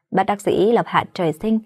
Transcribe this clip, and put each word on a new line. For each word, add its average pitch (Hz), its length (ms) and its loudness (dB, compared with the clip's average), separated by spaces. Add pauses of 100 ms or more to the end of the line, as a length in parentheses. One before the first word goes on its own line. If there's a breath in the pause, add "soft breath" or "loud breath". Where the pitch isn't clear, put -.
(120)
Bất 180 120 2
đắc 202 180 -4
dĩ 185 300 2
Lập 233 160 2
Hạ - 260 0
trời 165 200 -2
sinh 220 320 -2